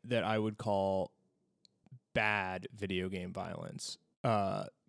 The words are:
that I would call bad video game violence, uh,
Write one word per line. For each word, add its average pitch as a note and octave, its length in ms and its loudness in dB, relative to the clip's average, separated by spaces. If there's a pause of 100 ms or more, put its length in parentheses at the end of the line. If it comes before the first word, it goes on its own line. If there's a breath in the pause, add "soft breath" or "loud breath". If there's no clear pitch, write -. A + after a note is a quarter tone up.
that A#2 180 2
I A2 160 2
would G#2+ 180 0
call G2 540 2 (1040)
bad G2+ 600 2
video F#2+ 340 0
game F#2 240 -6
violence, E2+ 680 -8 (240)
uh, G2+ 420 2 (240)